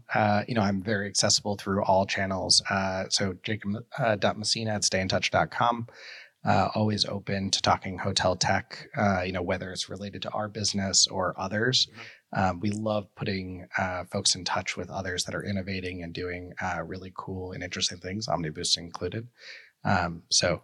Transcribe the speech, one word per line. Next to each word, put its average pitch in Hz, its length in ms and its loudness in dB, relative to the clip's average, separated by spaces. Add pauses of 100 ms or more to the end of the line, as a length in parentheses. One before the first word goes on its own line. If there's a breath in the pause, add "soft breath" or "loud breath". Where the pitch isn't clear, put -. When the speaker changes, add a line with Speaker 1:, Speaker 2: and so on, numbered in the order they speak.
(140)
Speaker 1:
Uh, 104 340 4
you 117 80 -2
know, 110 60 6
I'm 98 200 4
very 101 260 0
accessible 101 480 2
through 98 280 0
all 98 240 6
channels. 95 640 2
Uh, 95 380 0
so 95 340 0
Jacob, 101 280 -2 (280)
uh, 113 160 4
dot 101 240 2
Messina 110 320 0
at 104 120 0
stay - 160 2
in 95 80 0
touch 92 220 2
dot 87 220 4
com. 120 360 2 (560 loud breath)
Uh, 101 300 4
always 107 320 2
open 98 460 -2
to - 100 2
talking 92 380 2
hotel 92 360 2
tech, - 520 -2 (100)
uh, 101 240 4
you 92 100 -2
know, 90 120 -2
whether 92 280 -4
it's - 180 -6
related 98 340 -10
to - 80 -6
our 107 160 -2
business 101 600 2
or 92 320 -2
others. 107 480 2
Speaker 2:
Mm-hmm. - 560 -6
Speaker 1:
Um, 90 160 2
we 104 120 0
love 107 440 0
putting, 92 520 -6 (100)
uh, 92 340 -2
folks 98 240 2
in 90 80 -6
touch - 320 -2
with 90 140 -6
others 90 360 -4
that - 100 -6
are 85 80 -4
innovating 92 600 -4
and 82 100 -10
doing, 90 480 -6
uh, 87 220 -2
really 92 320 -10
cool 92 380 -8
and 92 100 -8
interesting 92 360 -4
things, 95 280 -6
OmniBoost 80 500 0
included. 90 500 -6 (560 loud breath)
Um, 87 460 2
so 87 340 2